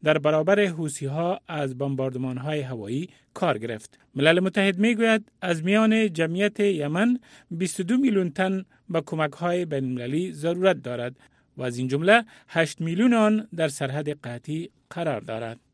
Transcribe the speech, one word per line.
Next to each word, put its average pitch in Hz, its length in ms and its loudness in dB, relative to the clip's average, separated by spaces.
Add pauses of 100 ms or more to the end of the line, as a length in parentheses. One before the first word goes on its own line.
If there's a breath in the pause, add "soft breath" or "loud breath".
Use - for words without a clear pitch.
در 156 140 4
برابر 156 460 4
حوثی‌ها 160 840 -4
از 143 300 -4
بمباردمان‌های 131 800 -4
هوایی 127 480 -6 (260 soft breath)
کار 147 240 0
گرفت. 113 400 -10 (160)
ملل 160 260 4
متحد 190 380 0
می‌گوید 220 540 2 (100)
از 170 220 -2
میان 220 480 4
جمعیت 170 480 0
یمن 196 580 2 (320 loud breath)
بیست 175 300 -4
و - 20 0
دو 190 140 2
میلیون 208 340 2
تن 190 340 -2 (240 soft breath)
به 165 120 0
کمک‌های 160 640 -2
بین‌المللی 135 680 -4
ضرورت 170 500 0
دارد 123 340 -6 (420 soft breath)
و - 40 -6
از 123 160 -4
این 127 100 -2
جمله 180 360 4 (240 loud breath)
هشت 165 320 -2
میلیون 180 340 2
آن 214 420 2
در 160 120 0
سرحد 143 400 -4
قحطی 147 640 -8 (200)
قرار 156 300 -4
دارد. 113 400 -8 (140)